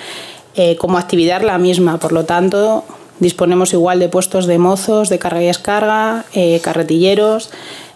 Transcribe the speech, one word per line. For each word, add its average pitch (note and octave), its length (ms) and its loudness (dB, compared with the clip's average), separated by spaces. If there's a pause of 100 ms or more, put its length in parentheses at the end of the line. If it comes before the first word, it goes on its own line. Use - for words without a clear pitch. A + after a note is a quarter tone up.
(560)
Eh, E3+ 220 2
como F3+ 200 0
actividad F3 460 0
la G3 160 0
misma, F3 400 2
por - 120 -2
lo D#3+ 140 0
tanto, G3+ 600 0 (340)
disponemos F3+ 540 2
igual F3+ 260 2
de F3 100 2
puestos F#3 380 -2
de E3+ 100 2
mozos, G3 520 2
de F3+ 100 0
carga E3+ 240 -2
y - 20 2
descarga, G#3+ 880 -2
eh, E3+ 300 2
carretilleros, F#3 880 0 (440)